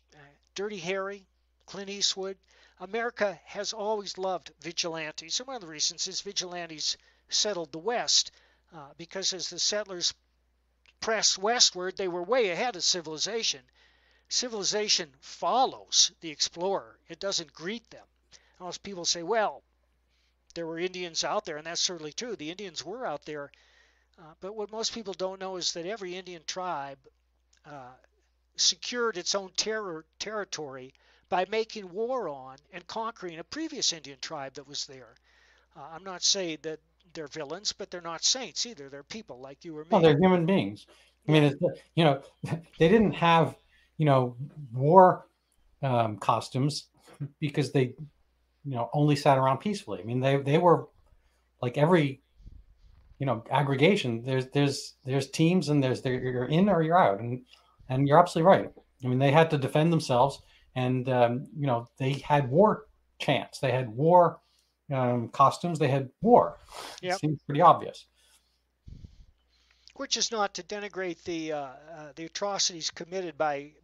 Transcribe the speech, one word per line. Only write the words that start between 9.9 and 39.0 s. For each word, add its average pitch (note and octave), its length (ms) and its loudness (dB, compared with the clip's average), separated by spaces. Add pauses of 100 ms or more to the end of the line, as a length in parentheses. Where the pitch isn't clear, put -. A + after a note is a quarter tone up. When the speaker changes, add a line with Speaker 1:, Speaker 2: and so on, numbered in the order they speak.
Speaker 1:
pressed A3 380 0
westward, F#3+ 600 0
they G3 100 -4
were F3 160 -4
way A3 260 0
ahead G3+ 260 -4
of D#3+ 80 -8
civilization. D#3+ 800 -4 (680)
Civilization G3+ 920 -2
follows F3 880 0 (100)
the E3 100 -10
explorer. E3 640 -4 (100)
It E3 120 -16
doesn't F3 340 -6
greet G3 380 -12
them. B2+ 140 -20 (540)
Most F3+ 240 -12
people F3+ 220 -10
say, E3+ 160 -2
"Well, F#3 420 -2 (920)
there E3 100 -8
were E3 140 -8
Indians F3+ 440 -4
out E3+ 220 -2
there," D#3 120 -8
and D#3 100 -14
that's E3+ 140 -6
certainly D#3 320 -4
true. A3+ 220 -8
The D3 140 -8
Indians F#3 340 -12
were A3+ 220 -10
out D3+ 200 -8
there. D3 260 -12 (640)
Uh, E3 240 -20
but G3 140 -12
what G#3 160 -6
most A3 220 -6
people G3 200 -10
don't F#3+ 260 -8
know F#3 180 -8
is E3 160 -4
that E3+ 120 -10
every F#3+ 300 -10
Indian F3+ 300 -16
tribe, C#3+ 520 -8 (680)
uh, C3 280 -18 (600)
secured A3+ 640 -2
its F3 180 -4
own F#3+ 200 -8
terror, G3+ 500 -6 (140)
territory D3+ 760 -10 (360)
by F#3 160 0
making G#3+ 460 -4
war A3+ 380 -4
on C3 280 -12 (140)
and F3 140 -16
conquering G3+ 540 -8
a F3 40 -12
previous D4+ 500 -4
Indian C#3 280 -16
tribe C3+ 320 -10
that C#3 140 -18
was C#3+ 180 -10
there. B2 300 -20 (600)
Uh, D#3 60 -18 (100)
I'm E3 120 -16
not F#3 180 -14
saying E3+ 400 -2
that D#3 180 -10 (340)
they're D3+ 140 -12
villains, D#3+ 460 -10
but G3 160 -14
they're F3 120 -12
not E3 220 -10
saints A3+ 440 -4
either. C#3+ 220 -16
They're C#3 140 -16